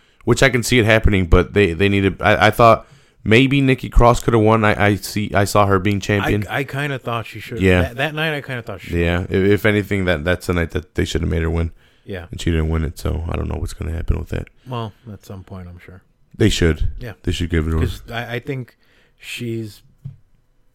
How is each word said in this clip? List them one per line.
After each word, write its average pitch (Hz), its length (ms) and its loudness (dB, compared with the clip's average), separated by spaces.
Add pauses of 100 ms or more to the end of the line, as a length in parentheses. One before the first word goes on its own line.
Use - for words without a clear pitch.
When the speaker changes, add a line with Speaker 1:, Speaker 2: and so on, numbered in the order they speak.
(240)
Speaker 1:
which 120 180 2
I 135 80 6
can 117 120 0
see 123 160 2
it 110 60 4
happening, 104 420 4
but 87 280 4
they, 101 180 4
they 92 160 0
need 98 300 0
to, - 60 -4
I, 101 240 4
I - 20 6
thought 113 360 4 (360)
maybe 131 380 4
Nikki 131 280 0
Cross 117 340 4
could 117 120 2
have 113 80 6
won. 110 220 4
I, 104 220 2
I 104 100 2
see, - 380 -6
I 101 100 2
saw 101 220 2
her 98 120 2
being 101 220 -2
champion. 101 480 -2
Speaker 2:
I, 110 100 -6
I 139 60 -4
kinda 139 340 -6
thought 117 280 -8
she - 140 -16
should. - 200 -12
Speaker 1:
Yeah. 90 220 4
Speaker 2:
That, 120 140 -4
that 147 180 -4
night, 156 200 -4
I 143 60 -6
kinda 127 220 -10
thought 98 180 -14
she - 100 -14
should. 85 100 -2
Speaker 1:
Yeah, 85 240 0
if, 92 60 -10
if 98 360 2
anything, 104 400 0
that, 80 180 0
that's 87 220 -2
the 90 80 0
night 85 160 0
that - 240 -8
they 87 100 0
should 82 160 -4
have 82 100 -2
made 82 120 -2
her 80 80 -2
win. 82 220 -2 (320)
Speaker 2:
Yeah. 90 260 -12
Speaker 1:
And - 100 -12
she 87 100 -2
didn't 80 200 0
win 80 140 -2
it, 73 140 -8
so 78 300 -6
I 78 80 -6
don't 78 120 -6
know 78 100 -6
what's - 160 -8
gonna 80 180 -8
happen 82 260 -2
with 80 120 -10
that. 85 180 -8 (180)
Speaker 2:
Well, 117 260 -10 (200)
at 98 120 -20
some 95 200 -18
point, 92 240 -16
I'm 87 100 -20
sure. 90 240 -20 (340)
Speaker 1:
They 107 120 4
should. 82 500 2
Speaker 2:
Yeah. 110 140 -14 (120)
Speaker 1:
They 90 80 -2
should 85 180 -4
give 80 160 0
it 80 60 -2
to 80 60 0
her. 82 80 0
Speaker 2:
'Cause - 240 -10
I, 117 260 -8
I - 40 -8
think 131 360 -10 (420)
she's, 113 640 -10 (920)